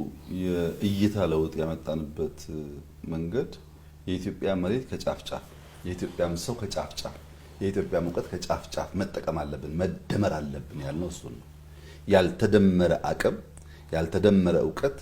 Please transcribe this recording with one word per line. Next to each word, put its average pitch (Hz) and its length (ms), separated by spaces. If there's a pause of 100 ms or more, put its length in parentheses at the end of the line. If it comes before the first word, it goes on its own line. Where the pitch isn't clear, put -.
(380)
የእይታ 92 760 (120)
ለውጥ 80 280
ያመጣንበት 78 840 (680)
መንገድ 82 440 (520)
የኢትዮጵያ 92 520
መሬት 95 300
ከጫፍ - 380
ጫፍ፣ - 220 (380)
የኢትዮጵያም 87 540
ሰው 117 180
ከጫፍ - 400
ጫፍ፣ - 200 (420)
የኢትዮጵያ 98 420
ሙቀት 85 280
ከጫፍ 82 400
ጫፍ - 280
መጠቀም 90 420
አለብን፣ 73 380
መደመር 92 580
አለብን 71 480
ያልነው 76 280
እሱን - 240
ነው። - 140 (600)
ያልተደመረ 92 840 (120)
አቅም፣ - 320 (540)
ያልተደመረ 87 680
እውቀት፣ - 420